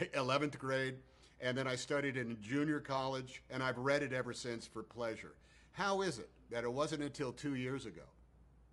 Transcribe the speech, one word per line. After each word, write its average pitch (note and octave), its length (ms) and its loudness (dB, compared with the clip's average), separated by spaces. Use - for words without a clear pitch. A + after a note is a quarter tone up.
<laughs> - 80 -6
eleventh C#3 440 2
grade, C3 360 0
and B2+ 160 0
then C3+ 100 0
I B2+ 100 0
studied C#3 400 0
in A#2 240 -2
junior D3 400 2
college, C3 680 -2
and C3 120 0
I've B2+ 160 4
read C#3 240 6
it C3 120 0
ever B2 180 0
since A#2 340 -4
for A2 160 -8
pleasure. A2 520 -4
How G3 280 2
is E3 180 0
it - 120 -10
that A#2 140 0
it A#2+ 80 0
wasn't D3 300 0
until C#3 280 -2
two C#3+ 240 -2
years B2+ 300 -2
ago E2 180 -10